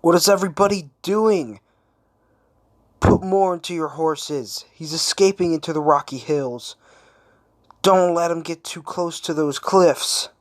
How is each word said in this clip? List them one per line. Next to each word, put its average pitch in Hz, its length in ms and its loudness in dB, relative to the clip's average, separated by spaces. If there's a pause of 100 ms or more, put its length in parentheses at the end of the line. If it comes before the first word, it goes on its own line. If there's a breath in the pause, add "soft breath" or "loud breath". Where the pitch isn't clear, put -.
What 165 140 4
is 170 140 4
everybody 190 600 0 (120)
doing? 185 580 0 (1400)
Put 175 220 2
more 190 320 0
into 170 200 -10
your 160 140 -4
horses. 147 840 -6
He's 156 200 -16
escaping 180 600 0
into 160 200 -4
the 156 80 -2
rocky 143 380 2
hills. 127 580 -6 (1040 soft breath)
Don't 185 320 4
let 170 160 0
him 165 120 -4
get 165 220 -12
too - 180 -12
close 170 380 -6
to - 140 -6
those 147 240 -2
cliffs. - 720 2 (100)